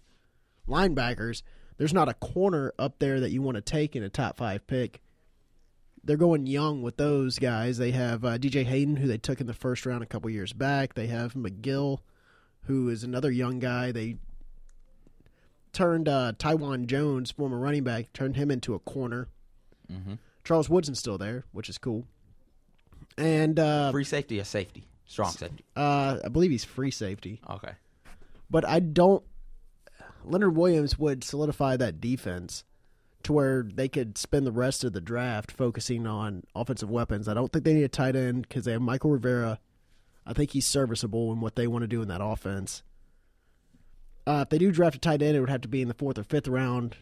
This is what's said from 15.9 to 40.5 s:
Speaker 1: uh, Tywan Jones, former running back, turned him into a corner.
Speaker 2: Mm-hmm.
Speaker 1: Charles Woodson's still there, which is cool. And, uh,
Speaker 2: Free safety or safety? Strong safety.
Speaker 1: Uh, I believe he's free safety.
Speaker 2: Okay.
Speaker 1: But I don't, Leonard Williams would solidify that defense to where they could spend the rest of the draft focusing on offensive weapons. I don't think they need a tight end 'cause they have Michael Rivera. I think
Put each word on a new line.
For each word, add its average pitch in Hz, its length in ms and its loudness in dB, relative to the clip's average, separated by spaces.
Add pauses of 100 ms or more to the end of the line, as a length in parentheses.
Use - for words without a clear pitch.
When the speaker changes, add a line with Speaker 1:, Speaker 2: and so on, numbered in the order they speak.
Speaker 1:
uh, 127 300 2
Tywan 143 480 0
Jones, 131 460 0
former 131 280 -4
running 143 240 0
back, 117 300 -4
turned 135 220 -4
him 143 160 0
into 127 220 -2
a 92 60 -4
corner. 123 480 -6 (640)
Speaker 2:
Mm-hmm. 95 220 -10 (300)
Speaker 1:
Charles 160 260 4
Woodson's 151 300 2
still 101 180 -4
there, 110 340 -6
which - 180 -10
is 92 80 -10
cool. 120 300 -6 (1080)
And, 156 420 2
uh, 147 320 4
Speaker 2:
Free 139 120 0
safety 135 360 -4
or 98 40 -4
safety? - 420 -6 (200)
Strong 95 260 -2
safety. - 320 -12 (120)
Speaker 1:
Uh, 139 480 2
I - 60 -6
believe 165 220 4
he's 117 140 0
free 135 260 -4
safety. 101 580 -8
Speaker 2:
Okay. 95 240 -10 (760)
Speaker 1:
But 160 180 4
I 160 120 4
don't, 175 440 6 (1000)
Leonard 180 320 2
Williams 160 420 4
would 143 260 0
solidify 143 540 0
that 98 240 -2
defense 92 640 -4 (600)
to 151 100 0
where 135 300 4
they 113 240 -2
could 117 300 -4
spend 139 300 2
the 117 40 0
rest 123 320 0
of 117 100 -2
the 90 80 -6
draft 117 500 -4
focusing 117 560 -2
on 104 360 -4 (120)
offensive 113 340 -4
weapons. 110 380 -2
I 107 60 0
don't 120 180 0
think 156 140 0
they 156 80 6
need 151 100 6
a 135 60 2
tight 131 260 0
end 127 340 0
'cause 120 160 -4
they 120 60 0
have 117 100 0
Michael 131 300 2
Rivera. 120 480 2 (680)
I 117 80 -8
think 147 180 2